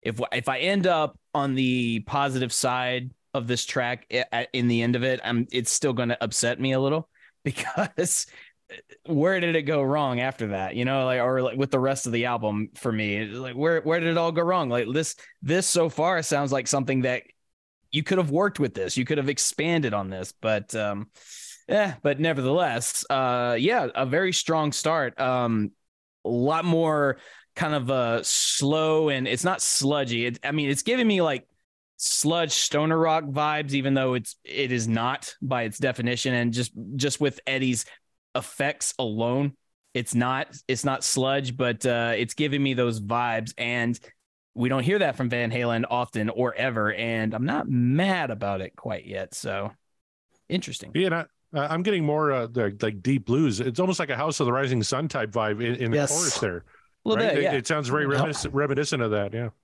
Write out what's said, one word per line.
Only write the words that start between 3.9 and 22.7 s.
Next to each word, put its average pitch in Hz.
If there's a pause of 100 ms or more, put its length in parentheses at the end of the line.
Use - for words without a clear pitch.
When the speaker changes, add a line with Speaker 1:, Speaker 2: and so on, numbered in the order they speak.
Speaker 1:
i-, 123
i-, 117
in 123
the 117
end 120
of 120
it, 127
I'm, 120
it's 123
still 139
gonna 120
upset 120
me 131
a 131
little 147 (180)
<laughs> -
because - (800)
where 170
did 170
it 156
go 143
wrong 135
after 127
that? 95
You 123
know, 131
like, 127
or, 127
like, 123
with 135
the 135
rest 135
of 117
the 117
album 107
for -
me, 107
like, 120
where, 160
where 160
did 165
it 165
all 170
go 170
wrong? 170
Like, 120
this, 151 (240)
this 175
so 170
far 165
sounds 139
like 131
something 135
that 127 (680)
you 151
could 185
have 160
worked 190
with 123
this, 92
you 123
could 151
have 139
expanded 147
on 95
this, 92
but, 107
um, 104 (580)
yeah, 196
but 143
nevertheless, 139